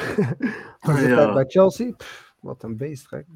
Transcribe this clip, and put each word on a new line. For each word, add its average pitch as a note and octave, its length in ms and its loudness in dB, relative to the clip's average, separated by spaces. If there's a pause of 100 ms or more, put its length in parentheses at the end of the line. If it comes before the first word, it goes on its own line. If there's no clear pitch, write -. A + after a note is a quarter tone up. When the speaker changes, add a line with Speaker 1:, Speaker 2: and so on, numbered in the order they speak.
(400)
Speaker 1:
<laughs> - 400 -8
van D#3 180 0
zijn C3 120 2
Speaker 2:
Ja. B2 60 4
Speaker 1:
tijd A2+ 180 6
bij C3+ 140 2
Chelsea. F#3+ 440 2
Pff, - 480 -20
wat - 240 -14
een A2 140 -10
beest, C#3 300 -12
gek. D3 180 -14 (100)